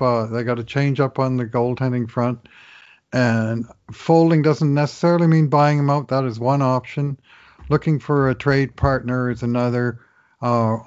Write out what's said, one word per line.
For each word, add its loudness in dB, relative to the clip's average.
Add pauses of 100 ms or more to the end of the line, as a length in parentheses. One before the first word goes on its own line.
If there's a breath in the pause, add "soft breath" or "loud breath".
uh, 0
they -6
gotta -4
change -2
up -2
on 0
the -4
goaltending -2
front, -4 (640 loud breath)
and 0 (240)
folding 2
doesn't 2
necessarily 2
mean 4
buying 2
him 0
out. -2
That -2
is -6
one 0
option. -2 (500 soft breath)
Looking 0
for 0
a 0
trade 0
partner -2
is -6
another, -2 (420 soft breath)
uh, 0 (100)